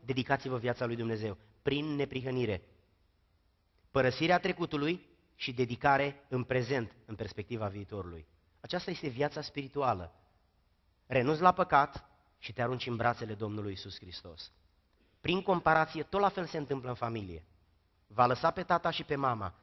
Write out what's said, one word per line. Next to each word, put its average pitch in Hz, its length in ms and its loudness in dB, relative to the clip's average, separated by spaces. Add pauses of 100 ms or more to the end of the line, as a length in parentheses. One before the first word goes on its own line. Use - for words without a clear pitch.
dedicați-vă 131 540 0
viața 120 280 -2
lui 117 100 -2
Dumnezeu, 113 400 -4 (260)
prin 143 240 0
neprihănire." 131 760 -2 (1300)
Părăsirea 147 480 4
trecutului 170 680 -2 (280)
și - 180 -8
dedicare 139 760 2
în 127 160 -2
prezent, 123 600 0
în 113 100 -12
perspectiva 107 540 -6
viitorului. 95 580 -10 (340)
Aceasta 180 300 -6
este 156 180 -6
viața 143 320 -2
spirituală. 127 720 -2 (960)
Renunți 139 340 2
la 180 120 8
păcat 156 580 2 (280)
și - 140 -12
te 123 100 -4
arunci 123 240 -2
în 120 100 -2
brațele 113 380 0
Domnului 104 360 -6
Iisus 95 280 -12
Hristos. 90 540 -16 (680)
Prin 185 220 2
comparație, 160 600 4
tot 190 180 0
la 202 80 6
fel 185 180 -2
se 160 120 -6
întâmplă 135 300 -4
în 123 60 -4
familie. 104 500 -6 (640)
Va 120 200 4
lăsa 127 240 2
pe 185 120 -4
tata 170 280 2
și 165 140 -6
pe 156 100 -2
mama, 120 480 -2